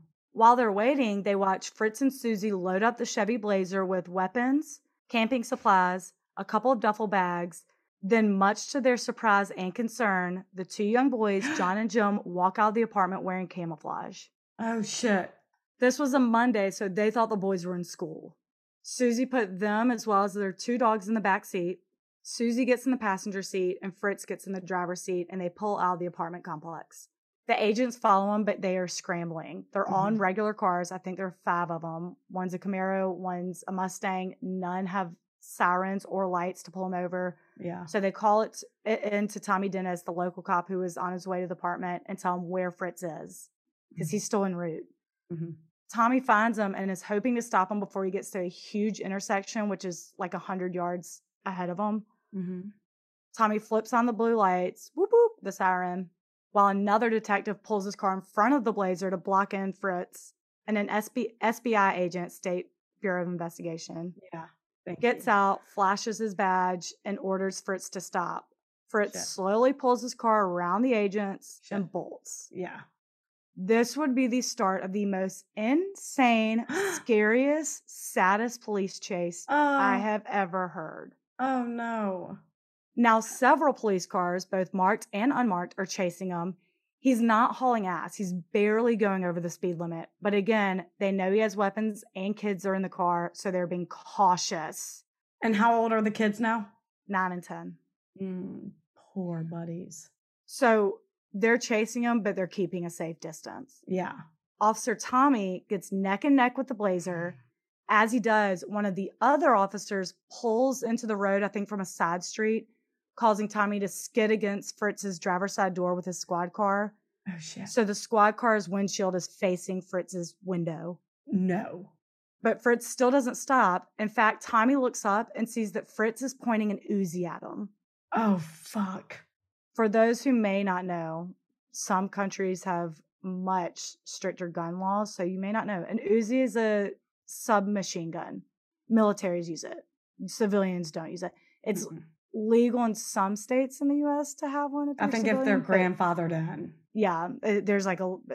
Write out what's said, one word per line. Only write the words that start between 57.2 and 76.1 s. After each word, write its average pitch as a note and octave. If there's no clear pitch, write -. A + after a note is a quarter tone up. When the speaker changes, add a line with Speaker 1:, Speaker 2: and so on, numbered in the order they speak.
Speaker 1:
pulls G3+
his G3+
car F#3+
in F#3+
front G#3+
of C4+
the A3
Blazer F#3
to F#3+
block G3
in G3
Fritz, -
and G#3+
an G3+
S G#3+
B, -
S A3+
B A3+
I G3
agent, F3
State F3+
Bureau F3+
of E3+
Investigation, E3+
Speaker 2:
Yeah. E3
Thank F3+
Speaker 1:
gets A#3+
Speaker 2:
you. A#3
Speaker 1:
out, G3
flashes G3+
his G#3+
badge, F#3
and G3+
orders F#3+
Fritz F#3+
to F#3+
stop. E3+
Fritz G#3
Speaker 2:
Shit. F3
Speaker 1:
slowly A3
pulls B3
his A#3+
car G#3+
around F3
the C4
agents G3+
Speaker 2:
Shit. -
Speaker 1:
and F#3
bolts. -
Speaker 2:
Yeah. -
Speaker 1:
This A3+
would C#4
be C4
the A#3+
start F#3+
of F#3+
the G#3
most F#3+
insane, A#3